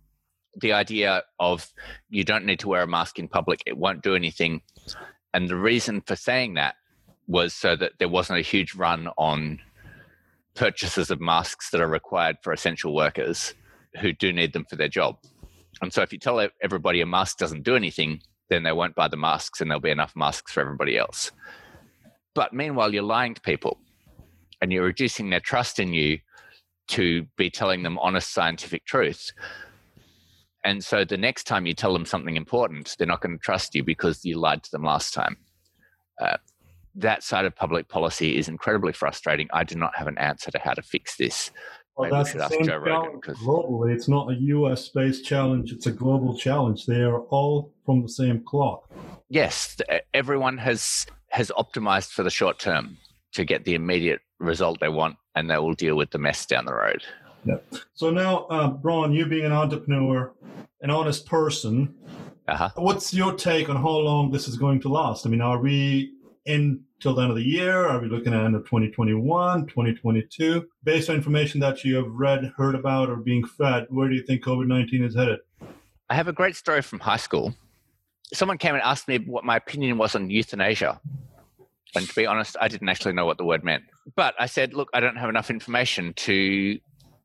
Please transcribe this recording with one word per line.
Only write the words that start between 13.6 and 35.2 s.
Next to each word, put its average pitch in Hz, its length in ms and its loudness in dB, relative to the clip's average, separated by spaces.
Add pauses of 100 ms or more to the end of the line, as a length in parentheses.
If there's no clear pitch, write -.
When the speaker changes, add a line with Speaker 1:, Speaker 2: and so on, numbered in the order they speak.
Speaker 1:
who 98 120 0
do 92 200 0
need 85 200 0
them 78 160 -6
for - 80 -12
their 76 120 0
job. 73 280 0 (640)
And 92 100 -6
so 104 100 2
if - 100 -2
you 95 60 -12
tell 123 220 0
e-, 104 100 0 (120)
everybody 90 380 0
a 82 60 2
mask 90 320 0
doesn't 78 260 -4
do 123 100 2
anything, 78 460 -2 (300)
then 85 120 2
they 82 100 0
won't 85 220 0
buy 78 140 2
the 78 80 -6
masks 76 440 -2
and 82 80 -2
there'll 73 120 -2
be 78 100 0
enough 73 240 -2
masks 73 380 -4
for - 80 0
everybody 69 360 -2
else. - 360 -4 (1000)
But - 180 0
meanwhile, 127 420 0
you're 101 80 0
lying 113 320 0
to - 60 -18
people - 380 -2 (840)
and 92 120 0
you're 92 120 2
reducing 104 460 -2
their 90 100 2
trust - 400 -2
in 92 120 -2
you 78 280 2 (680)
to 85 380 0 (100)
be 90 140 2
telling 92 320 0
them 87 160 -4
honest 92 340 0
scientific 85 520 -2
truth. - 480 -2 (1300)
And 101 180 -2
so 101 220 0
the 98 140 -2
next 120 260 -2
time 95 220 0
you 85 80 -2
tell 98 180 2
them 82 140 0
something 80 300 -4
important, 80 640 -2
they're 87 80 0
not 85 140 0
gonna 87 180 -4
trust - 360 -4
you 71 80 0
because 82 420 -2
you 82 140 -4
lied 78 240 0
to - 80 -20
them 76 140 -6
last 76 280 0
time. - 240 -2 (840)